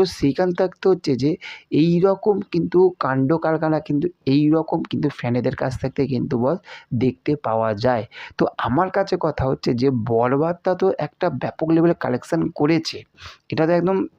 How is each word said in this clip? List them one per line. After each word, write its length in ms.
সেইখান 480
থাকতে 380
হচ্ছে 240
যে 160
এই 280
রকম 360
কিন্তু 280
কাণ্ড 380
কারখানা 420
কিন্তু 280
এই 180
রকম 280
কিন্তু 240
ফ্যানেদের 360
কাছ 260
থেকে 260
কিন্তু 360
বস 140
দেখতে 320
পাওয়া 380
যায়। 320
তো 60
আমার 340
কাছে 280
কথা 260
হচ্ছে 280
যে 160
বরবাদটা 640
তো 120
একটা 220
ব্যাপক 460
লেভেলে 280
কালেকশন 380
করেছে, 380
এটা 180
তো 40
একদম 360